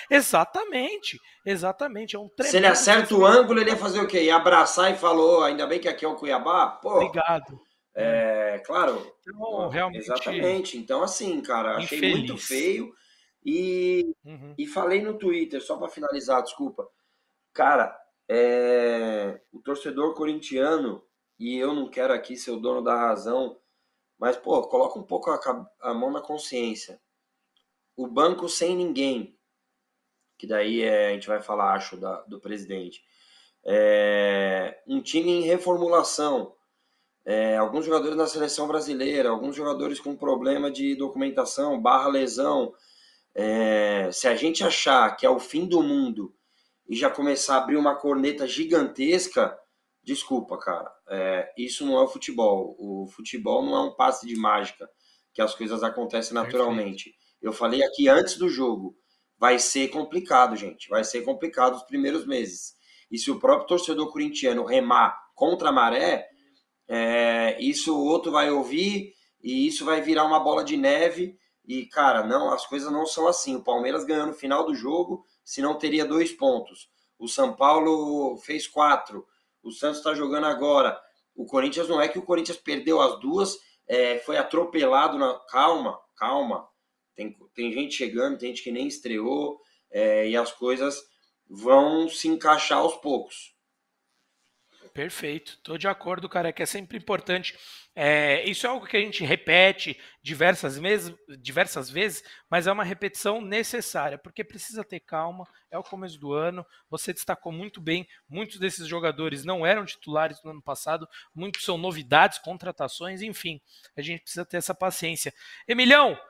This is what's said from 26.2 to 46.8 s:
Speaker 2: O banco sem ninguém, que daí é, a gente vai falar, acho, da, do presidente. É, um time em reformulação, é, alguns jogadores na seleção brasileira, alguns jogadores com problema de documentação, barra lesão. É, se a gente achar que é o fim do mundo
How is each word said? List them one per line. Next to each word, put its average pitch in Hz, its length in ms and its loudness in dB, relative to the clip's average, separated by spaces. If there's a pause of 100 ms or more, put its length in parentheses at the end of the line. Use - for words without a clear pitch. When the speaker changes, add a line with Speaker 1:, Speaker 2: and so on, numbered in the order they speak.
Speaker 2:
O 127 120 -8
banco 170 420 0
sem 175 260 -2
ninguém, 135 600 -4 (1000)
que - 80 -18
daí 107 360 0
é, 107 260 4
a 104 60 0
gente 101 140 -10
vai 104 140 -2
falar, 101 340 0
acho, 95 200 -6
da, 95 280 -8
do 104 180 -16
presidente. 98 600 -10 (640)
É, 101 1200 2
um 135 160 -4
time 165 300 0
em 175 120 2
reformulação, 170 1080 2 (720)
é, 110 300 2
alguns 110 300 0
jogadores 156 320 0
na 160 100 2
seleção 151 400 -4
brasileira, 143 640 0
alguns 131 260 -2
jogadores 143 440 -4
com 143 160 -8
problema 139 540 0
de 139 260 -2
documentação, 135 840 -4
barra 135 280 4
lesão. 135 640 0 (640)
É, 107 760 2
se - 160 0
a 117 80 4
gente 165 280 0
achar 127 520 4
que - 100 0
é 131 40 6
o 127 100 2
fim 165 260 -4
do 170 180 4
mundo 127 500 -2 (540)